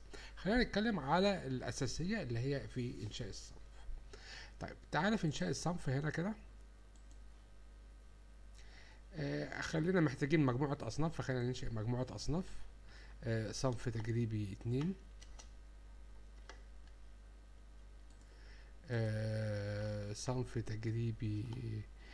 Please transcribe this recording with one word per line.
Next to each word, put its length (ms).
خلينا 260
نتكلم 380
على 460
الأساسية 760
اللي 160
هي 300
في 340
إنشاء 260
الصنف. 280
طيب، 160
تعالى 280
في 80
إنشاء 220
الصنف 400
هنا 220
كده. 240
آه، 460
خلينا 400
محتاجين 400
مجموعة 420
أصناف، 340
فخلينا 260
ننشئ 280
مجموعة 400
أصناف. 340
آه، 280
صنف 360
تجريبي 720
اتنين. 340
آه، 1200
صنف 460
تجريبي، 840